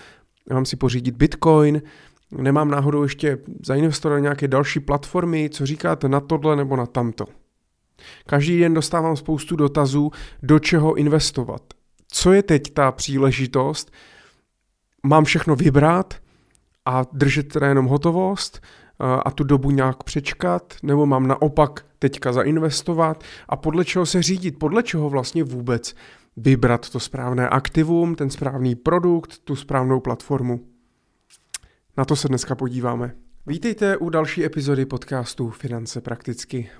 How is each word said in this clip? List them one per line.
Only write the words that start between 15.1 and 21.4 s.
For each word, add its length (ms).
všechno 320
vybrat 580
a 280
držet 300
teda 240
jenom 180
hotovost, 760
eh, 640
a 60
tu 120
dobu 280
nějak 320
přečkat, 720
nebo 220
mám 220
naopak 580